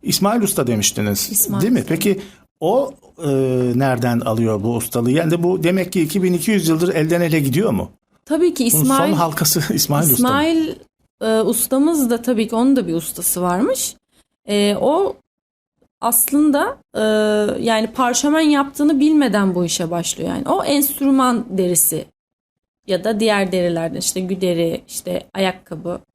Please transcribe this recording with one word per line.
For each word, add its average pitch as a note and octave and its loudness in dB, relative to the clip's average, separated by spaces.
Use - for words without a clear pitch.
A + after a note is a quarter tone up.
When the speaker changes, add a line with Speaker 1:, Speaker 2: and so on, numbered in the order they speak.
Speaker 1:
İsmail G#3 2
Usta F3+ 0
demiştiniz, G#2 0
Speaker 2:
İsmail G3+ -2
Speaker 1:
değil A3 2
mi? A#3 2
Speaker 2:
Usta. - -6
Speaker 1:
Peki F#3+ 0
o, A#3 0
e, D3 0
nereden B2 0
alıyor A2 0
bu A#2 -2
ustalığı? A#2 -2
Yani D#3+ 2
de E3+ 0
bu F3 0
demek F3+ 0
ki F#3+ 0
iki F3+ -2
bin F#3 2
iki F3 -2
yüz F#3 2
yıldır E3 2
elden E3 0
ele D#3+ 2
gidiyor C#3+ 0
mu? F2+ -2
Speaker 2:
Tabii D#4+ 0
ki A#3+ 0
Speaker 1:
Bunun D#3 2
Speaker 2:
İsmail, C4+ 2
Speaker 1:
son D3+ 0
halkası E3 0
<laughs> - -2
İsmail - 0
Usta - 2
mı? A#3+ 2
Speaker 2:
İsmail, D#4 0
e, A3 0
ustamız C4+ 0
da A#3 -2
tabii A3+ 0
ki A#3 -6
onun C4 4
da B3+ 0
bir E3 -4
ustası F3 -4
varmış. G3+ -2
E, G3+ 2
o E4 0
aslında, D4 0
e, - -4
yani A3+ 2
parşömen C4 0
yaptığını D4 2
bilmeden B3 2
bu F3 0
işe E3+ -4
başlıyor. - -4
Yani - -6
o F#4 0
enstrüman C4+ 0
derisi F3+ 0
ya F#3 -2
da G#3+ -2
diğer G3+ 2
derilerden E3+ -2
işte - -4
güderi, F3+ -2
işte - -8
ayakkabı F#3 -6